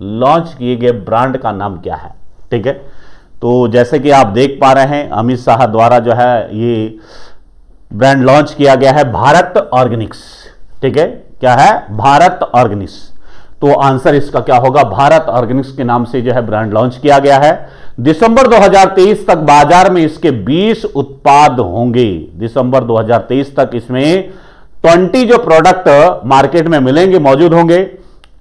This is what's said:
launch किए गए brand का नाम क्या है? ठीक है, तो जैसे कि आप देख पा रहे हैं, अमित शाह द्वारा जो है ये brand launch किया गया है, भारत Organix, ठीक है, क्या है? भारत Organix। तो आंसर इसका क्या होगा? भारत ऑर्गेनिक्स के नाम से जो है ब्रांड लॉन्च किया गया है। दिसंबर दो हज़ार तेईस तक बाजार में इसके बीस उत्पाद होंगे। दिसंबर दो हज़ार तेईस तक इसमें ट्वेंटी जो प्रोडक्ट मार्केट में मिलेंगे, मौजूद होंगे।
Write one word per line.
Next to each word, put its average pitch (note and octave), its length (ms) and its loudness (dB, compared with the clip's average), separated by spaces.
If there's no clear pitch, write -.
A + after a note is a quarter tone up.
launch C3 560 -2
किए B2 180 -6
गए A#2+ 160 -2
brand A2+ 460 -4
का A2+ 140 -6
नाम G2 240 -8
क्या E2+ 180 -12
है? - 200 -14
ठीक A#2 160 -4
है, C#3 60 -4
तो A#2+ 260 0
जैसे A#2+ 300 0
कि C#3 120 -2
आप C3+ 160 4
देख C3+ 340 -2
पा C3+ 120 4
रहे C3+ 120 2
हैं, C#3+ 260 -4
अमित A#2 280 -4
शाह A#2+ 280 0
द्वारा A2+ 320 2
जो A#2 140 -2
है A#2+ 460 -2
ये A2 400 -4
brand C3 320 2
launch C#3+ 300 2
किया C#3 200 2
गया C3 180 2
है, C#3+ 200 0
भारत D3 600 0
Organix, A#2+ 460 -2
ठीक C3 160 -2
है, E3 80 2
क्या B2+ 140 2
है? C3 420 0
भारत D3 440 2
Organix। G2+ 560 -2
तो C#3+ 120 2
आंसर C#3 420 0
इसका C#3 260 -2
क्या C3 160 0
होगा? C3 260 2
भारत C#3 460 0
ऑर्गेनिक्स B2+ 440 -4
के C3 120 -8
नाम A#2+ 200 -2
से B2+ 160 -6
जो B2 120 -2
है A#2 140 -4
ब्रांड G#2+ 260 -4
लॉन्च B2 240 -2
किया C#3+ 220 2
गया C#3 200 2
है। D3+ 300 0
दिसंबर A3+ 460 2
दो A3+ 100 4
हज़ार F#3+ 300 4
तेईस F#3+ 400 0
तक F#3 100 2
बाजार D#3 540 4
में F3+ 120 0
इसके D#3 280 -2
बीस D3+ 540 -2
उत्पाद C#3+ 760 0
होंगे। G#2 760 -2
दिसंबर B2 480 -2
दो A#2 140 -2
हज़ार A2 200 0
तेईस C3+ 380 -6
तक A#2 180 -2
इसमें C#3 560 -4
ट्वेंटी F#3 420 2
जो A3+ 140 4
प्रोडक्ट E3 500 2
मार्केट C#3+ 420 2
में D#3 120 2
मिलेंगे, E3+ 380 2
मौजूद D3+ 360 2
होंगे। E3+ 220 4